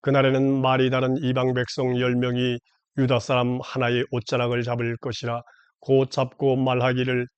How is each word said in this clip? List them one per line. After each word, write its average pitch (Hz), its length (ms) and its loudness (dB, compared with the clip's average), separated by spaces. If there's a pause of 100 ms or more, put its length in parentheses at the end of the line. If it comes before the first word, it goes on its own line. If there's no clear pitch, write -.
그날에는 135 580 2
말이 131 300 2
다른 131 260 0
이방 127 380 0
백성 123 440 -2
열 123 180 0
명이 123 420 -2 (400)
유다 127 200 2
사람 123 440 0
하나의 120 480 -2
옷자락을 120 520 -2
잡을 120 360 -4
것이라. 117 440 -6 (380)
곧 135 300 2
잡고 131 460 0
말하기를 127 720 0 (120)